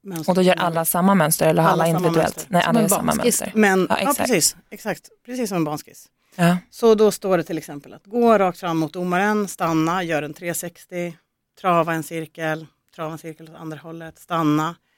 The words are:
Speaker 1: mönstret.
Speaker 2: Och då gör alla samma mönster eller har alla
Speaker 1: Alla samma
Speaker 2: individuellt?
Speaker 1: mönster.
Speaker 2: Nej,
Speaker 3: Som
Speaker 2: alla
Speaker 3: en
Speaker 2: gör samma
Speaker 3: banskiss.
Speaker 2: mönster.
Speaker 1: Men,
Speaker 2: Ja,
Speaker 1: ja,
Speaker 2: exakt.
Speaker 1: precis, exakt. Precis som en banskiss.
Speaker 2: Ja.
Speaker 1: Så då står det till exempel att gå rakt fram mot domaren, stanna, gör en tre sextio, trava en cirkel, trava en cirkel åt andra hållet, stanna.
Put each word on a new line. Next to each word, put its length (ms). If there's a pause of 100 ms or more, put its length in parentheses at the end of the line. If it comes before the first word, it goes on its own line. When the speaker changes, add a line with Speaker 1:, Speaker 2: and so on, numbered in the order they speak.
Speaker 1:
mönstret. 260
Speaker 2:
Och 60
då 80
gör 120
alla 300
samma 300
mönster 340
eller 140
har 80
alla 140
Speaker 1:
Alla 100
samma 120
Speaker 2:
individuellt? 300
Speaker 1:
mönster. 160
Speaker 2:
Nej, 100
Speaker 3:
Som 80
Speaker 2:
alla 100
Speaker 3:
en 40
Speaker 2:
gör 120
samma 160
Speaker 3:
banskiss. 280
Speaker 2:
mönster. 200
Speaker 1:
Men, 300
Speaker 2:
Ja, 100
Speaker 1:
ja, 100
Speaker 2:
exakt. 80 (120)
Speaker 1:
precis, 260 (140)
exakt. 380 (180)
Precis 220
som 80
en 80
banskiss. 440 (280)
Speaker 2:
Ja. 200 (140)
Speaker 1:
Så 240
då 180
står 260
det 60
till 140
exempel 360
att 120
gå 320
rakt 220
fram 180
mot 140
domaren, 560
stanna, 540
gör 200
en 120
tre 200
sextio, 600 (460)
trava 340
en 80
cirkel, 640 (280)
trava 180
en 60
cirkel 320
åt 60
andra 220
hållet, 400
stanna. 560 (240)